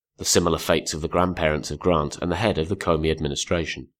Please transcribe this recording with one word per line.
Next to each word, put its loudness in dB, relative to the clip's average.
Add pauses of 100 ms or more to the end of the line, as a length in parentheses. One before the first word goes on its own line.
(160)
the -14
similar 4
fates 0
of -6
the -4
grandparents 0
of -8
Grant 2
and -2
the 0
head 2
of -2
the 0
Comey 0
administration. -2 (120)